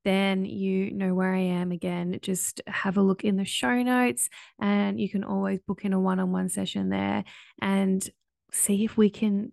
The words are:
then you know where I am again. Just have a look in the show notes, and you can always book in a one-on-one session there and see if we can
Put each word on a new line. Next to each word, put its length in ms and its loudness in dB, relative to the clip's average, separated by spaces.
then 400 2
you 460 -2
know 240 0
where 180 2
I 60 0
am 320 0
again. 500 -4
Just 460 -4
have 300 -2
a 40 6
look 220 2
in 120 0
the 100 -2
show 360 0
notes, 480 0
and 400 2
you 80 0
can 140 -2
always 440 -2
book 180 -6
in 80 0
a 60 4
one-on-one 500 0
session 400 -2
there 340 0
and 480 0
see 320 2
if 120 -2
we 140 8
can 420 0